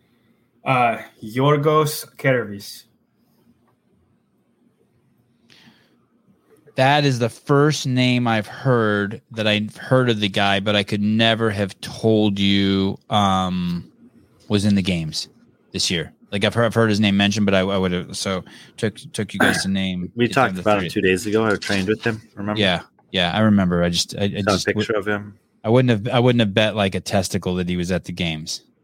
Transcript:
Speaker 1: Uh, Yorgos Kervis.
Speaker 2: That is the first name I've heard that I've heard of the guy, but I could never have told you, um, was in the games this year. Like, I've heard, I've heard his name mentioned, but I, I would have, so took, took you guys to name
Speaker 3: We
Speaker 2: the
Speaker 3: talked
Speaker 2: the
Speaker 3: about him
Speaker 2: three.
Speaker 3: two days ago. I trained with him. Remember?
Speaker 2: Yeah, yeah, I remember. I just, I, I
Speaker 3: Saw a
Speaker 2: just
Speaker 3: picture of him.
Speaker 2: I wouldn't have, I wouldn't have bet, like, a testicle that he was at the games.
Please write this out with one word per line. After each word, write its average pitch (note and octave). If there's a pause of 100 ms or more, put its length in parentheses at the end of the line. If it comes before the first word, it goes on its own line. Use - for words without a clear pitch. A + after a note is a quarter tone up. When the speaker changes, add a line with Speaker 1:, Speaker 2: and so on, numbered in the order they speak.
(640)
Speaker 1:
Uh, B2 (220)
Yorgos D3 (120)
Kervis. G#2+ (4000)
Speaker 2:
That C#3+
is B2+
the A#2
first D3
name B2+
I've A2
heard G#2+ (100)
that A2
I've G#2+
heard B2+
of A2
the G#2
guy, G2
but G#2
I G#2
could G#2
never A2
have G2
told G#2+
you, G2 (140)
um, F#2 (580)
was G#2
in G#2
the F#2+
games E2 (440)
this -
year. E2 (200)
Like, G2+
I've G#2
heard, A#2
I've G#2
heard A2+
his G#2
name G2+
mentioned, G2+
but G2
I, F#2+
I G2
would F#2
have, F2+
so F#2 (340)
took, G#2+ (180)
took G2+
you F#2+
guys -
to G2
name F#2+
Speaker 3:
We A#2+
Speaker 2:
the A#2
Speaker 3:
talked A#2
Speaker 2:
the F#2
Speaker 3:
about G#2
him F#2+
Speaker 2:
three. E2+
Speaker 3:
two G#2
days F#2
ago. A2
I G#2
trained F#2+
with A2
him. A2 (140)
Remember? G#2
Speaker 2:
Yeah, F2+ (300)
yeah, F2
I G#2+
remember. F#2
I F2
just, -
I, G2+
I G2+
Speaker 3:
Saw -
a - (120)
Speaker 2:
just F#2
Speaker 3:
picture G#2
of G2+
him. G#2 (260)
Speaker 2:
I A2
wouldn't B2
have, A2
I B2+
wouldn't A#2+
have G2+
bet, G#2+
like, G2
a F#2
testicle F#2
that F2+
he F2+
was F2
at F2
the F2+
games. E2 (200)